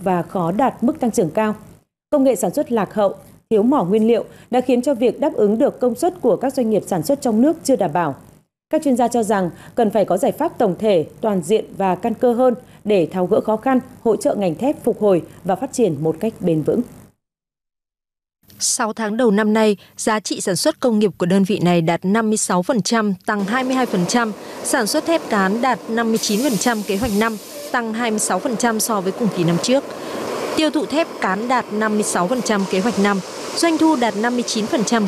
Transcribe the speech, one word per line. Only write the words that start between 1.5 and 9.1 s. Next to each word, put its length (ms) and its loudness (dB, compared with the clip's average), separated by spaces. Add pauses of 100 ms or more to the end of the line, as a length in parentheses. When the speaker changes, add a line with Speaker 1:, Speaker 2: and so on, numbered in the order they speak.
Speaker 1:
Công 140 2
nghệ 120 4
sản 180 -2
xuất 180 -4
lạc 220 0
hậu, 220 0 (340)
thiếu 140 4
mỏ 200 4
nguyên 240 2
liệu 180 2 (260)
đã 100 2
khiến 200 2
cho 120 0
việc 260 0
đáp 140 0
ứng 240 2
được 220 0
công 160 0
suất 260 -2
của 140 2
các 180 -2
doanh 160 0
nghiệp 180 2
sản 160 -2
xuất 180 0
trong 200 2
nước 220 4
chưa 120 2
đảm 180 0
bảo. 220 0 (540)
Các 140 0
chuyên 120 2
gia 120 2
cho 160 0